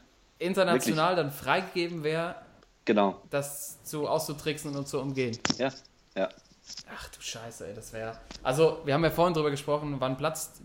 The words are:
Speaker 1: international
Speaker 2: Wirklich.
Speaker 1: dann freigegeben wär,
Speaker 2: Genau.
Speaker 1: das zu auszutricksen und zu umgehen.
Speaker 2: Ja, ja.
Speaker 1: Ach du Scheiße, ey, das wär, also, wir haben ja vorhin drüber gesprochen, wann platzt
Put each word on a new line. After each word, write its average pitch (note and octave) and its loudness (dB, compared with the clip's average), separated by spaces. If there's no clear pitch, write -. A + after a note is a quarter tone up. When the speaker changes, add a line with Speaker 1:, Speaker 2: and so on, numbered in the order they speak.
Speaker 1:
international F3 4
Speaker 2:
Wirklich. D#3+ 4
Speaker 1:
dann C#3+ -2
freigegeben E3+ -2
wär, E3 -2
Speaker 2:
Genau. G2+ 4
Speaker 1:
das - -6
zu D3 -4
auszutricksen D3 -2
und C#3 -6
zu C#3+ -4
umgehen. C3 -2
Speaker 2:
Ja, C3 0
ja. F#2+ 0
Speaker 1:
Ach - -12
du - -18
Scheiße, A2+ -10
ey, G2+ -10
das A2 -14
wär, A2 -8
also, D#3 6
wir C#3 2
haben D3+ 4
ja D#3+ 6
vorhin E3+ 4
drüber D3+ 2
gesprochen, D3 -2
wann C3 0
platzt D#3 -4